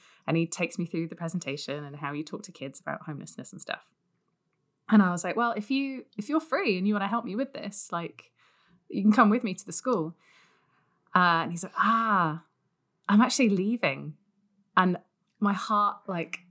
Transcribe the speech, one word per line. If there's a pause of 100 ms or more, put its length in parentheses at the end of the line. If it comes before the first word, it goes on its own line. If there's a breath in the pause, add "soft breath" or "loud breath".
(280 soft breath)
and
he
takes
me
through
the
presentation
and
how
you
talk
to
kids
about
homelessness
and
stuff. (1080)
And
I
was
like,
"Well,
if
you, (120)
if
you're
free
and
you
wanna
help
me
with
this,
like, (560 soft breath)
you
can
come
with
me
to
the
school." (1000 soft breath)
Uh,
and
he's
like,
"Ah, (680)
I'm
actually
leaving." (640)
And (420)
my
heart, (100)
like, (120)